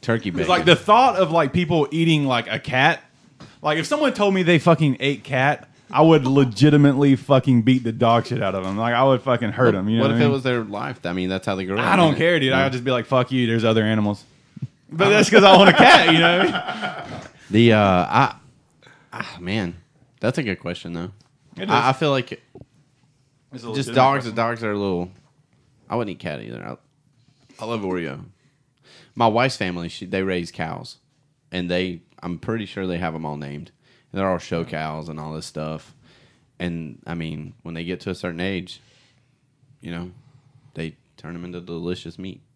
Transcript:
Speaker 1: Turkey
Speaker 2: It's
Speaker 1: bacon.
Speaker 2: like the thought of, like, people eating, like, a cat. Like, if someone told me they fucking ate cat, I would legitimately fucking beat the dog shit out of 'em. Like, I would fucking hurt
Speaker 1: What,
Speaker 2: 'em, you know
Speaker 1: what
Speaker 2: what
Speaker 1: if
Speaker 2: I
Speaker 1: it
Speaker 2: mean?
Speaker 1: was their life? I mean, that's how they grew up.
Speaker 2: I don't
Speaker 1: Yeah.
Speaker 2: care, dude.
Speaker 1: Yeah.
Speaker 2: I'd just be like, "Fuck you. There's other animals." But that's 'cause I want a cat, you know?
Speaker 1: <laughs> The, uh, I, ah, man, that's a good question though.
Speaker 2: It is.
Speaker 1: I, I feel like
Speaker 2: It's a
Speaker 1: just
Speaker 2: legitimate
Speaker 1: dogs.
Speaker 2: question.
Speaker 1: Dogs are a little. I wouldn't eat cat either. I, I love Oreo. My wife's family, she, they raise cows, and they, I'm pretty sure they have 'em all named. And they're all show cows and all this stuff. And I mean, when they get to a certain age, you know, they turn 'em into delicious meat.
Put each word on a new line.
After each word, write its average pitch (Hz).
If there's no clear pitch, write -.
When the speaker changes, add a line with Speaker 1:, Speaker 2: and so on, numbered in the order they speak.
Speaker 1:
Turkey 117
Speaker 2:
It's 170
Speaker 1:
bacon. 170
Speaker 2:
like 175
the 165
thought 233
of, 175
like, 160
people 165
eating, 160
like, 123
a 110
cat. 139
Like, 151
if 160
someone 294
told 202
me 185
they 170
fucking 156
ate 139
cat, 135
I 147
would 156
legitimately 139
fucking 131
beat 127
the 113
dog 117
shit 113
out 95
of 92
'em. 98
Like, 117
I 123
would 135
fucking 117
hurt 127
Speaker 1:
What, 107
Speaker 2:
'em, 98
you 110
know 117
Speaker 1:
what 139
Speaker 2:
what 143
Speaker 1:
if -
Speaker 2:
I -
Speaker 1:
it -
Speaker 2:
mean? -
Speaker 1:
was 135
their 123
life? 107
I 87
mean, 92
that's 95
how 101
they 95
grew 95
up. 143
Speaker 2:
I 175
don't 165
Speaker 1:
Yeah. -
Speaker 2:
care, 165
dude. 135
Speaker 1:
Yeah. 135
Speaker 2:
I'd 135
just 123
be 131
like, 120
"Fuck 127
you. 127
There's 113
other 113
animals." 107
But 190
that's 208
'cause 202
I 190
want 190
a 170
cat, 233
you 165
know? 190
Speaker 1:
<laughs> -
The, 113
uh, 107
I, 95
ah, -
man, 90
that's 127
a 151
good 98
question 87
though. 87
Speaker 2:
It 90
is. 98
Speaker 1:
I, 120
I 135
feel 147
like 131
Speaker 2:
It's 120
a 120
Speaker 1:
just -
Speaker 2:
legitimate 120
Speaker 1:
dogs. 135
Speaker 2:
question. 110
Speaker 1:
Dogs 117
are 107
a 104
little. 92
I 104
wouldn't 113
eat -
cat 73
either. 55
I, -
I -
love 113
Oreo. 85
My 117
wife's 120
family, 87
she, -
they 95
raise 90
cows, 85
and 90
they, 90
I'm 87
pretty 110
sure 95
they 87
have 85
'em 80
all 73
named. 73
And 98
they're 95
all 92
show 85
cows 78
and 78
all 78
this 78
stuff. 78
And 85
I 85
mean, 80
when 85
they 82
get 87
to -
a 90
certain 85
age, 90
you 85
know, 87
they 80
turn 85
'em 85
into 87
delicious 85
meat. 95